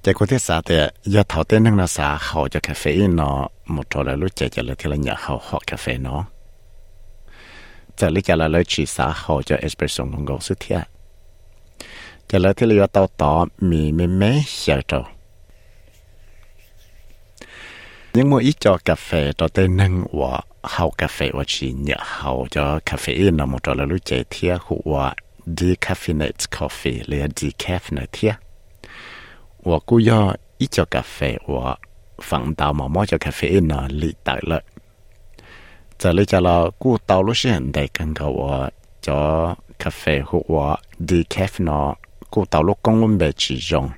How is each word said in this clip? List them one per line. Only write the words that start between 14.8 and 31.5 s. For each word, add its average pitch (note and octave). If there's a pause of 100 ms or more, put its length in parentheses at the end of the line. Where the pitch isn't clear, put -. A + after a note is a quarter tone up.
trâu. C2+ (3000)
Nhưng B2+
mà B2
ít C#3+
cho F#2+
cà E2
phê D2
cho E2
tên F#2
năng F#2
của B1+ (240)
hậu -
cà D#2
phê C#2+
và C#2
chỉ -
nhà C#2
hậu B1+
cho D2
cà D2
phê F2
nó D2+
một C2
trò C#2
là C#2
lúc E2
chạy B1
thiệt F2+ (100)
của C#2+ (320)
decaffeinated E2+
coffee, -
là C#2+
decaf F2+ (120)
này C2+
thiệt. - (1300)
Và E2
cú A#2+
do A2 (240)
ít C3
cho F2
cà -
phê - (100)
và C2 (460)